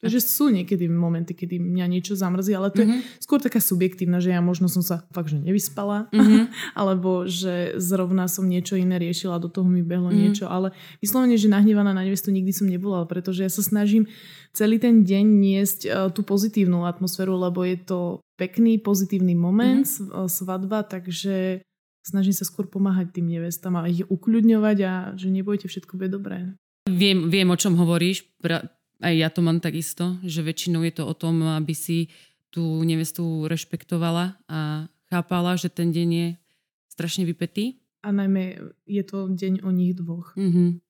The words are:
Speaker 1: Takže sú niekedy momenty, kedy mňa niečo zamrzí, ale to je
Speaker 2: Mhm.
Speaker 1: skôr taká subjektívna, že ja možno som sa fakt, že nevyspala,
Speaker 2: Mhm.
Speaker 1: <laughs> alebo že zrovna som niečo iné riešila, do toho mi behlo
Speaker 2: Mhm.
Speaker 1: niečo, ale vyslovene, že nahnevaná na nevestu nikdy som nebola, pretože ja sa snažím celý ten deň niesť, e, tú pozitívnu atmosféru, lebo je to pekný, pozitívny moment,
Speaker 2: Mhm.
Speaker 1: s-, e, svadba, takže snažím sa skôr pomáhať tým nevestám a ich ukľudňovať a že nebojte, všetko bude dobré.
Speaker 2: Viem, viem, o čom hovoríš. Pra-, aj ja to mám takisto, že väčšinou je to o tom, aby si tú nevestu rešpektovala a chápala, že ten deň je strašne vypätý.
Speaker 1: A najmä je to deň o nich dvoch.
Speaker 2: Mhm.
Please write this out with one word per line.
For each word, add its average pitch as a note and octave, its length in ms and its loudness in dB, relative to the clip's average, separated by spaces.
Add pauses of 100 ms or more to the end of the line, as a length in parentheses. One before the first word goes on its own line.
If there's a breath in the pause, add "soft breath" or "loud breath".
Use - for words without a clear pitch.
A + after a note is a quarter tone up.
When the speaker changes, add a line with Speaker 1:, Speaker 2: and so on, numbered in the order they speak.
Speaker 1:
Takže A3+ 160 2
sú D4 320 2
niekedy F3+ 340 0
momenty, E3+ 460 0
kedy F3 240 -8
mňa F3+ 320 -2
niečo F3+ 260 -2
zamrzí, F#3+ 380 0
ale F#3+ 180 0
to G3+ 140 2
je G#3+ 60 6
Speaker 2:
Mhm. A#3+ 100 2 (180 loud breath)
Speaker 1:
skôr - 220 0
taká B3+ 180 0
subjektívna, F3+ 640 0
že F3+ 100 0
ja F3+ 100 2
možno F3 280 2
som F3+ 140 0
sa E3+ 280 -4
fakt, E3+ 180 -6
že D3+ 120 -2
nevyspala, G3+ 720 -2
Speaker 2:
Mhm. G#3+ 480 6
Speaker 1:
<laughs> - 160 -12
alebo F#3 480 0
že F3+ 520 -4
zrovna F#3 520 0
som F#3 160 -4
niečo F3+ 320 -2
iné F#3 240 0
riešila, F3 400 -4
do E3+ 80 -6
toho F3+ 180 -4
mi F3+ 160 4
behlo F3 260 -2
Speaker 2:
Mhm. G3 120 2
Speaker 1:
niečo, G3+ 260 2
ale F#3 240 -2 (300 loud breath)
vyslovene, B3 340 2
že A3 140 4
nahnevaná G3+ 440 4
na F#3+ 120 -2
nevestu G3 260 -2
nikdy F#3+ 220 0
som G3 160 -2
nebola, F#3 360 -2
pretože F3+ 380 -6
ja F#3+ 80 -2
sa G3+ 120 -6
snažím G#3 500 2 (400 loud breath)
celý A3 240 2
ten A3+ 260 6
deň G3 240 4
niesť, G3 580 4
e, - 60 -4 (200)
tú G#3 120 -6
pozitívnu G3 640 2
atmosféru, F#3 500 -4
lebo F3+ 300 0
je F3+ 140 -2
to F3+ 220 -6 (360)
pekný, A3+ 420 2
pozitívny F#3+ 560 2
moment, G#3+ 480 4
Speaker 2:
Mhm. C4+ 60 2
Speaker 1:
s-, - 140 -8
e, F#3+ 260 -6
svadba, F#3+ 560 -4
takže F#3 800 -4 (400)
snažím G3 300 0
sa F#3 100 -4
skôr F#3 240 -6
pomáhať F#3 460 0
tým E3+ 160 -2
nevestám E3+ 460 -4
a E3+ 120 -2
ich F3 160 0
ukľudňovať G#3+ 800 2
a F#3 120 -2 (200)
že F#3 160 -6
nebojte, G3 360 -2
všetko F#3 300 -12
bude F#3 160 -4
dobré. F#3+ 400 -8 (340)
Speaker 2:
Viem, F#3 460 4
viem, F#3+ 160 4
o F3+ 80 4
čom F#3 200 2
hovoríš. E3+ 520 2 (100)
Pra-, E3 300 -4 (320)
aj F3 160 0
ja D#3+ 140 2
to - 100 -6
mám E3 200 4
takisto, E3+ 600 -6
že E3+ 200 -6
väčšinou D#3+ 400 -2
je E3 100 0
to D#3+ 120 -6
o C#3+ 100 -4
tom, E3 280 -2
aby D#3 300 -2
si E3 400 -4 (380 soft breath)
tú E3+ 120 -6 (200)
nevestu E3 420 -2 (220)
rešpektovala E3+ 880 -4 (100)
a D#3 140 -8 (460)
chápala, F3 500 -2
že F3 140 -4
ten E3+ 200 -2
deň E3+ 220 0
je E3+ 160 0 (600)
strašne E3+ 340 -6
vypätý. F#3 560 -6 (200)
Speaker 1:
A G#3 120 -6
najmä G3 460 -2 (260)
je G3+ 180 -4
to G3 280 -6
deň F#3+ 320 -2
o F#3+ 100 -4
nich F3+ 220 0
dvoch. E3+ 420 -10
Speaker 2:
Mhm. F3 540 2